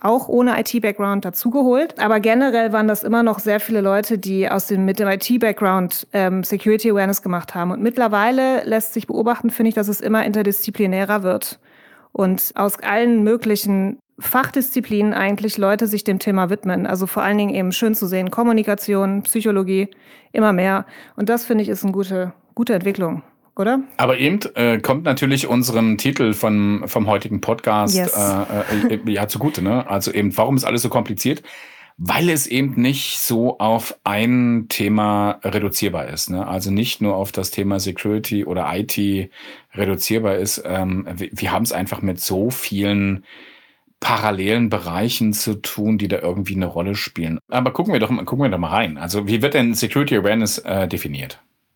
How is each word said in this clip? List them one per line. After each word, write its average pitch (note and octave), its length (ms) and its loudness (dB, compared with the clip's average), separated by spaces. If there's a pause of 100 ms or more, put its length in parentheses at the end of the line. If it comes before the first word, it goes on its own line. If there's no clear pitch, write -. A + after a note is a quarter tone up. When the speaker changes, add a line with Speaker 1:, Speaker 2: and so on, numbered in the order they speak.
Speaker 1:
auch B3 260 2
ohne B3 320 4
I-T-Background G3+ 640 0
dazugeholt. B3+ 760 2
Aber G#3+ 180 4
generell A3+ 540 2
waren G#3+ 160 4
das G#3 160 0
immer A#3 180 2
noch G#3+ 160 2
sehr G#3+ 220 0
viele G#3+ 220 0
Leute, G3+ 360 2
die F#3+ 320 0
aus F#3+ 160 0
dem, F#3+ 180 2
mit G3 140 0
dem G#3 80 2
I-T-Background, G3 1080 0
ähm, F#3+ 300 0
Security G#3+ 480 2
Awareness G3 320 2
gemacht F3+ 320 -4
haben. F3 160 -2
Und F#3+ 120 -4
mittlerweile A#3+ 800 2
lässt A3 300 -2
sich A3 120 -4
beobachten, A#3 440 0
finde A3+ 180 2
ich, A3 80 0
dass G#3 100 0
es G#3 140 -4
immer A3 240 0
interdisziplinärer G3+ 1000 0
wird. - 380 -4 (500)
Und F#3+ 460 0
aus G3+ 240 0
allen A3+ 420 2
möglichen G3+ 800 0 (200)
Fachdisziplinen B3+ 920 0
eigentlich G3+ 440 -2
Leute G#3 280 2
sich G#3 160 -2
dem F#3+ 160 0
Thema F#3+ 320 2
widmen. F#3+ 380 -2
Also F#3+ 180 -2
vor G3+ 160 -4
allen G3+ 160 2
Dingen G3+ 160 0
eben F#3 160 0
schön A3 240 0
zu G3+ 140 -4
sehen, F#3 240 -2
Kommunikation, G3+ 920 0
Psychologie, G3 680 0 (420)
immer G#3+ 200 4
mehr. F#3+ 340 2 (280)
Und G#3 140 -2
das, A#3+ 160 0
finde A3 180 0
ich, G3+ 60 -2
ist G3+ 160 -4
eine F#3+ 80 0
gute, F#3 400 -2 (240)
gute A#3 180 0
Entwicklung, F3+ 480 -2 (320)
oder? A3+ 240 2 (180)
Speaker 2:
Aber B2+ 220 2
eben, D#3+ 220 2 (160)
äh, A#2 240 4
kommt C#3 240 0
natürlich C3+ 420 2
unserem A2+ 520 2
Titel B2 340 2
von, G#2 540 2
vom G#2+ 200 0
heutigen G#2 340 0
Podcast, G#2 540 0
Speaker 1:
Yes. F2+ 220 0
Speaker 2:
äh, G#2 720 0
äh, A2+ 60 2
äh, G#2 60 -4 (120)
ja, G2+ 160 -2
zugute, G#2 340 -2
ne? A2+ 260 0
Also G2 220 -2
eben, G2+ 260 0
warum B2+ 200 2
ist B2+ 80 0
alles A#2 180 -2
so A#2+ 60 0
kompliziert? A#2 560 -2 (520)
Weil D3+ 320 0
es D#3 200 0
eben C3+ 260 0
nicht C3 460 0
so A#2+ 400 0
auf A2 420 0
ein A#2 640 2
Thema G#2 760 2
reduzierbar G2 640 -2
ist, D2+ 200 -6
ne? F2+ 160 -4
Also F#2+ 280 -4
nicht A2 280 0
nur G2+ 140 0
auf F#2+ 160 -2
das F#2+ 220 -6
Thema G2 260 -2
Security G#2 640 -2
oder F2 300 -4
I G2 100 -2
T G2 460 -2 (440)
reduzierbar G2+ 600 0
ist. F#2+ 320 -2
Ähm, F#2 420 -2
wir, F#2 220 -8
wir - 220 -6
haben's A2 180 0
einfach G2 320 -4
mit F#2 160 -4
so G2+ 320 -2
vielen G2+ 720 -2 (760)
parallelen G#2+ 680 0
Bereichen G#2 640 0
zu G#2 240 -2
tun, G#2+ 420 -2
die G2 80 0
da F#2+ 140 -2
irgendwie F#2+ 340 -4
eine F#2 120 0
Rolle F2+ 280 -4
spielen. E2 460 -4 (100)
Aber B2 220 0
gucken G3 200 -2
wir C3+ 60 2
doch A2 120 0
mal, B2 140 -2
gucken C#3 200 -2
wir B2+ 40 4
doch F#2 100 0
mal F2 100 -2
rein. F2 280 0
Also F2+ 300 -4
wie G#2+ 160 0
wird C#3+ 120 0
denn A#2+ 200 2
Security C#3 420 0
Awareness, G#2 420 2
äh, F#2+ 280 -2
definiert? C#2+ 540 -8 (360)